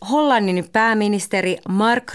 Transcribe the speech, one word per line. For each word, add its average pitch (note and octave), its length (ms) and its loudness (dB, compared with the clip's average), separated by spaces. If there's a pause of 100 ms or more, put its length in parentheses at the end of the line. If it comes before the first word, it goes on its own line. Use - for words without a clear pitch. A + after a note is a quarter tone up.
(100)
Hollannin G#3+ 600 2
pääministeri G#3 840 0 (120)
Mark A3+ 460 0